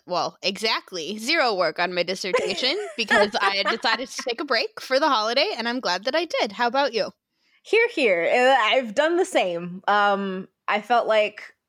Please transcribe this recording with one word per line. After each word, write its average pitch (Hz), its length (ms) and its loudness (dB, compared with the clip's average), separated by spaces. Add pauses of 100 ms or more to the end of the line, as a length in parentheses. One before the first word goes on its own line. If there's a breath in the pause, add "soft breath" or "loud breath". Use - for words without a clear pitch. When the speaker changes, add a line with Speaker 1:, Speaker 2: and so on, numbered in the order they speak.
Speaker 1:
well, 165 360 -2
exactly 202 760 -4
zero 254 360 0
work 175 240 0
on 185 160 -2
my 175 100 0
dissertation 185 720 -2 (100)
Speaker 2:
<laughs> - 80 -14
Speaker 1:
because 226 360 2 (100)
I 196 160 0
had 196 100 -2
decided 233 400 -2
to - 160 -12
take 233 160 -6
a 294 60 -4
break 262 340 -2
for - 180 -2
the 302 120 2
holiday, 247 480 2
and 226 100 -4
I'm 247 140 -4
glad 185 240 -2
that 262 100 -2
I 339 80 0
did. 262 300 -2
How 240 140 0
about 269 260 0
you? 185 160 0 (540)
Speaker 2:
Hear, 453 260 4
hear. 208 420 2
Uh, 254 320 4
I've 220 320 0
done 320 220 2
the 359 80 2
same. 180 640 -2
Um, 196 580 2 (220)
I 208 100 0
felt 233 280 2
like 214 460 0 (160)